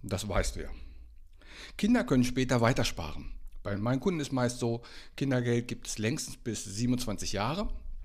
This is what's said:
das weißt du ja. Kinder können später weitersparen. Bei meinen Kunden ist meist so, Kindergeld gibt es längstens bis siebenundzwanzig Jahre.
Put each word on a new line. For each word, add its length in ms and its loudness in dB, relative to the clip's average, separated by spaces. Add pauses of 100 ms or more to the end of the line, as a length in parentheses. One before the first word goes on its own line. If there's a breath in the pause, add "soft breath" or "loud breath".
das 240 -2
weißt 300 0
du 60 -4
ja. 80 -8 (1080 loud breath)
Kinder 280 6
können 200 6
später 380 4
weitersparen. 720 2 (300)
Bei 140 -2
meinen 240 0
Kunden 200 2
ist 120 -4
meist 260 2
so, 220 0 (360 loud breath)
Kindergeld 520 2
gibt 180 -8
es 120 -6
längstens 400 -2
bis 260 -4
siebenundzwanzig 680 0
Jahre. 360 0 (360)